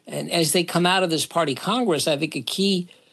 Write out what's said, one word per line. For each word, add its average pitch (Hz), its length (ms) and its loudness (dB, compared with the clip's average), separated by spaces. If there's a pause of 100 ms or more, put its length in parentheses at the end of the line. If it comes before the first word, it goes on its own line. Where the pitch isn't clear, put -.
And 147 240 -6
as 165 220 2
they 180 120 2
come 175 220 2
out 185 160 2
of 170 80 2
this 156 160 0
party 156 280 0
congress, 202 520 0
I 151 100 2
think 156 200 -4
a 131 60 -6
key 190 460 0 (240)